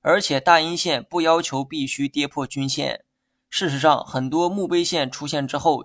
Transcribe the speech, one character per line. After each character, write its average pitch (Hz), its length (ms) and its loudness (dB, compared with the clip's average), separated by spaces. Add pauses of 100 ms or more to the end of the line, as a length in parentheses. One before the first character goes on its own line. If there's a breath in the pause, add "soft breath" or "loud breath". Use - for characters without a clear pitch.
而 175 180 4
且 143 180 0
大 170 220 4
阴 170 160 -2
线 147 260 -2
不 170 200 -2
要 165 180 4
求 139 240 -4
必 139 220 -6
须 139 200 -4
跌 143 220 -4
破 139 180 -6
均 135 220 -4
线。 135 380 -4 (480)
事 185 140 -2
实 139 100 -2
上， 135 280 4
很 131 240 -4
多 170 180 2
墓 190 180 -2
碑 175 160 2
线 151 280 -2
出 - 160 -10
现 143 200 -2
之 147 120 -4
后， 147 260 0